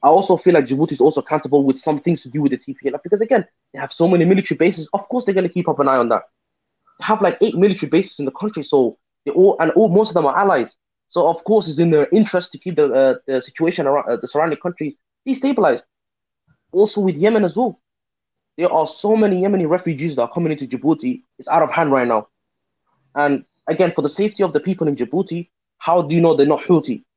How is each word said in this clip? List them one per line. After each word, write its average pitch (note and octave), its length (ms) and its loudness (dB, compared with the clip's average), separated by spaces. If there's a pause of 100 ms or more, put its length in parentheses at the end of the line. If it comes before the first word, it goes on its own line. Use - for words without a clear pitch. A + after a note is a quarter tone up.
I C#3 60 4
also F3+ 280 4
feel F3 180 4
like D3 100 6
Djibouti C3+ 280 -2
is C#3 80 -4
also D3 200 4
accountable C#3+ 440 0
with C3+ 120 0
some D3 240 -4
things E3 220 -2
to C3+ 60 -20
do C3+ 140 -6
with C#3 100 2
the B2 60 -4
T - 160 -14
P C3+ 140 -6
L B2+ 60 -6
F D3 80 -10
because G3 180 -2
again, A3+ 240 2 (280)
they - 60 -16
have - 140 -10
so E3+ 160 2
many F3 160 4
military F#3 320 2
bases. E3 360 -2
Of G3+ 160 -4
course, B3 160 -4
they're G3 100 -2
gonna F#3 140 0
keep F3 200 -4
up A#2 100 -2
an C#3 80 2
eye C3+ 100 2
on A#2+ 120 0
that. A2 140 0 (760)
They - 60 -16
have, F#3 160 -2
like, F3+ 220 0
eight A3+ 120 0
military F#3 360 0
bases F3+ 280 -2
in C#3+ 60 -6
the B2+ 80 -4
country, G#3 300 -8
so C3+ 360 0 (260)
they C#3+ 60 -6
all, F#3 300 4
and D#3+ 120 0
all, G#3+ 160 4
most G3+ 200 2
of F3 60 -14
them F3 120 0
are - 100 0
allies. F3 360 0 (360)
So E3+ 180 0
of - 180 -2
course, G3 240 0
it's D3 100 -8
in E3+ 120 2
their D3+ 200 2
interest F#3 420 0
to - 60 -20
keep F3+ 160 -10
the, D3 180 2
uh, C3 220 2 (120)
the C3 140 -2
situation E3 460 -4
around, C#3 220 0
uh, A#2+ 80 -2
the B2 100 -8
surrounding D3+ 320 -2
countries D#3+ 360 -8 (320)
destabilized. B3+ 560 0 (920)
Also G#3 280 0
with F#3 160 0
Yemen G#3+ 280 0
as E3+ 100 -4
well, A3+ 260 -4 (760)
there F3 160 0
are D#3 140 2
so G#3 280 -2
many G3+ 280 2
Yemeni F#3+ 260 0
refugees D#3+ 460 -2
that B2+ 80 0
are A#2 100 -4
coming E3 200 -2
into C#3+ 140 -8
Djibouti. B2+ 560 -4 (160)
It's - 100 -18
out E3 140 2
of D3 80 -2
hand D#3 220 0
right B2+ 160 0
now. A2 200 -2 (840)
And C#3+ 300 -2 (220)
again, E3 280 0
for D3+ 80 -4
the C#3+ 60 -2
safety G#3 340 -4
of F3+ 100 -2
the D3 80 -2
people F3 280 -4
in C#3+ 80 -2
Djibouti, E3+ 520 -6 (300)
how E3+ 240 0
do D3+ 120 -4
you E3+ 60 2
know E3 140 4
they're C#3 120 4
not D3 140 0
Houthi? D3+ 440 0 (120)